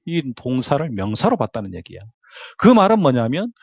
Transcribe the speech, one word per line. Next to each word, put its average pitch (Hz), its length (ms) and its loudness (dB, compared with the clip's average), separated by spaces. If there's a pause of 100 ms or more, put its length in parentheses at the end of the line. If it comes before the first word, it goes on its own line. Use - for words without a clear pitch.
이 160 320 -4
동사를 127 540 -2
명사로 110 460 -2
봤다는 107 380 -6
얘기야. 87 240 -16 (600)
그 - 100 4
말은 220 320 6
뭐냐면 139 520 0 (100)